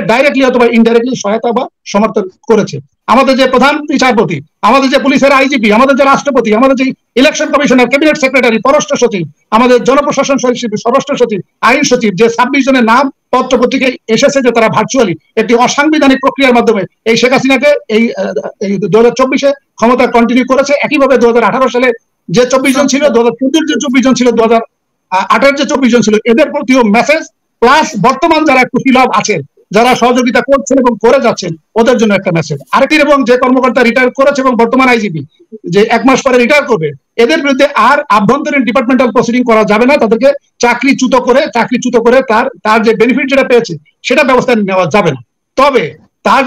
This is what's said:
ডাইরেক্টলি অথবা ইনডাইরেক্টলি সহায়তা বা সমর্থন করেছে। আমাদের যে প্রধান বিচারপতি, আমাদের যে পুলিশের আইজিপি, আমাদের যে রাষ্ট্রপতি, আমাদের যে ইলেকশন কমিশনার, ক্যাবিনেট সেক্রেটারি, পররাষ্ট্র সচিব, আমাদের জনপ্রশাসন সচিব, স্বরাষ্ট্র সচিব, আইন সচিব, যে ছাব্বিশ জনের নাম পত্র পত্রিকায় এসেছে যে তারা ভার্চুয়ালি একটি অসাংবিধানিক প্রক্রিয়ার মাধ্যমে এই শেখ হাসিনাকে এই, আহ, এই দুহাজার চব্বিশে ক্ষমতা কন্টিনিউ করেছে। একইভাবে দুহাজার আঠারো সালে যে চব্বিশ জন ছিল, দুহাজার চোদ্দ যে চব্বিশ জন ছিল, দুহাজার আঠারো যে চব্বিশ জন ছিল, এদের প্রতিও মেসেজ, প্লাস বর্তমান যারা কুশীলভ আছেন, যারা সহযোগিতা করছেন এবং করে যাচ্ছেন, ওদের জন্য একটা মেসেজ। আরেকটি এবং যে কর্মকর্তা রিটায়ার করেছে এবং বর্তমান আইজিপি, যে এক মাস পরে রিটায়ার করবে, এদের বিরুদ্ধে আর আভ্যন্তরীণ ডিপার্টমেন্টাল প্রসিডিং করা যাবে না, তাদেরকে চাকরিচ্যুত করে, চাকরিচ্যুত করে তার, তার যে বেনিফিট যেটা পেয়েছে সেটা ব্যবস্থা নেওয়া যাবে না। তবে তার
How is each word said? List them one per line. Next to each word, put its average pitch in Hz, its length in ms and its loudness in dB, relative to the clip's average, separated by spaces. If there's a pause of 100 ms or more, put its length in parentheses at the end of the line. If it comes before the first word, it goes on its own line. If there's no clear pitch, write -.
ডাইরেক্টলি 269 360 0
অথবা 240 200 0 (120)
ইনডাইরেক্টলি 233 380 2
সহায়তা 226 360 -4
বা 233 120 -2 (220)
সমর্থন 214 400 -2 (240)
করেছে। 208 280 0 (300)
আমাদের 262 300 2
যে 262 100 2
প্রধান 262 260 2 (200)
বিচারপতি, 226 440 0 (240)
আমাদের 262 280 2
যে 269 160 0
পুলিশের 277 260 2
আইজিপি, 269 400 0
আমাদের 262 240 2
যে 285 80 2
রাষ্ট্রপতি, 277 460 0 (100)
আমাদের 269 160 2
যে 262 100 -2 (300)
ইলেকশন 294 360 0
কমিশনার, 262 400 2
ক্যাবিনেট 302 260 0
সেক্রেটারি, 254 480 0
পররাষ্ট্র 285 360 0
সচিব, 196 220 -2 (280)
আমাদের 247 320 2
জনপ্রশাসন 277 540 0
সচিব, 247 340 -2 (120)
স্বরাষ্ট্র 269 380 -2
সচিব, 214 180 -2 (220)
আইন 254 220 0
সচিব, 233 320 0
যে 220 140 2
ছাব্বিশ 247 360 -2
জনের 262 260 2
নাম 254 120 2 (280)
পত্র 254 300 -2
পত্রিকায় 254 340 -2 (200)
এসেছে 269 260 0
যে 247 100 0
তারা 226 180 0
ভার্চুয়ালি 220 440 -2 (220)
একটি 220 200 0
অসাংবিধানিক 277 680 0
প্রক্রিয়ার 262 360 0
মাধ্যমে 208 260 0 (220)
এই 226 120 0
শেখ 247 160 0
হাসিনাকে 269 360 0 (260)
এই, 226 80 2 (180)
আহ, 196 120 -6 (320)
এই 196 60 -4 (200)
দুহাজার 233 280 2
চব্বিশে 277 300 0 (260)
ক্ষমতা 247 320 0
কন্টিনিউ 233 440 0
করেছে। 269 220 0 (120)
একইভাবে 269 320 0
দুহাজার 226 320 2
আঠারো 254 200 0
সালে 247 200 -2 (400)
যে 196 220 2
চব্বিশ 262 260 0
জন 285 100 0
ছিল, 285 160 -2 (100)
দুহাজার 233 260 0
চোদ্দ 269 160 -2 (140)
যে 302 140 -2
চব্বিশ 262 240 0
জন 262 120 2
ছিল, 247 120 2
দুহাজার 226 320 0 (720)
আঠারো 269 240 2
যে 277 120 0
চব্বিশ 277 200 0
জন 240 100 2
ছিল, 214 140 2 (160)
এদের 262 220 2
প্রতিও 262 280 0 (140)
মেসেজ, 277 280 0 (380)
প্লাস 294 260 2 (180)
বর্তমান 320 440 0
যারা 262 140 2
কুশীলভ 254 460 0 (100)
আছেন, 190 200 -4 (320)
যারা 233 240 2
সহযোগিতা 247 460 0
করছেন 277 420 0
এবং 247 180 2
করে 269 240 2
যাচ্ছেন, 196 260 -4 (240)
ওদের 233 220 2
জন্য 214 160 0
একটা 190 180 -2
মেসেজ। 156 280 -4 (120)
আরেকটি 269 240 -2 (100)
এবং 285 120 2 (120)
যে 247 80 4
কর্মকর্তা 254 460 0
রিটায়ার 247 260 0 (100)
করেছে 277 220 0
এবং 262 200 0
বর্তমান 262 280 2
আইজিপি, 202 320 -2 (520)
যে 202 80 4 (140)
এক 226 100 0
মাস 254 200 2
পরে 254 120 2
রিটায়ার 262 280 2
করবে, 185 240 -2 (340)
এদের 302 200 0
বিরুদ্ধে 277 220 0 (240)
আর 285 80 2 (120)
আভ্যন্তরীণ 262 540 0
ডিপার্টমেন্টাল 247 480 0
প্রসিডিং 240 320 0
করা 220 280 2
যাবে 220 140 2
না, 277 120 2
তাদেরকে 226 320 2 (340)
চাকরিচ্যুত 240 520 0
করে, 247 260 2 (120)
চাকরিচ্যুত 233 420 -2 (100)
করে 233 120 4 (140)
তার, 226 140 0 (180)
তার 214 220 2
যে 226 140 2
বেনিফিট 247 300 0
যেটা 269 200 0
পেয়েছে 214 240 2 (340)
সেটা 302 160 0
ব্যবস্থা 247 300 0 (160)
নেওয়া 185 160 0 (100)
যাবে 175 200 2
না। 123 40 -14 (380)
তবে 262 260 2 (400)
তার 226 240 2